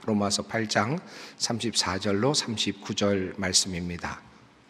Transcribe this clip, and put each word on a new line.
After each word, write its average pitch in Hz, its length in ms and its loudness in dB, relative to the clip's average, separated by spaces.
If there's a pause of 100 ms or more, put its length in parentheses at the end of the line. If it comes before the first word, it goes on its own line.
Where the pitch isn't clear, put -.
로마서 104 380 2
팔 113 260 -2
장 113 300 2 (400)
삼십사 104 640 0
절로 104 340 2
삼십구 110 600 -2
절 98 440 2
말씀입니다. 90 840 -2 (480)